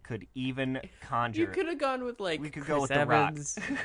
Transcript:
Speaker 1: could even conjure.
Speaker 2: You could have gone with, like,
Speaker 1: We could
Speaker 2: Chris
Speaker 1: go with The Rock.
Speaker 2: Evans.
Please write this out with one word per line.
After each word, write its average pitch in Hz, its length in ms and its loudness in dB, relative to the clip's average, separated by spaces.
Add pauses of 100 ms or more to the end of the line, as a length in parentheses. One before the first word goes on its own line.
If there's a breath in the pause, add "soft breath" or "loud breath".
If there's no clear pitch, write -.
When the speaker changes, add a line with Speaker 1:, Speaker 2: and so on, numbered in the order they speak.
Speaker 1:
could 110 320 -6
even 131 460 -2 (220)
conjure. 120 400 0
Speaker 2:
You 339 40 4
could 349 220 -2
have 311 100 -4
gone 262 240 0
with, 240 160 -6
like, 170 220 -2
Speaker 1:
We 151 100 -6
could 143 140 -8
Speaker 2:
Chris 151 100 0
Speaker 1:
go 143 60 4
with 131 100 0
The 143 160 4
Rock. 113 240 6
Speaker 2:
Evans. 147 280 -6 (260)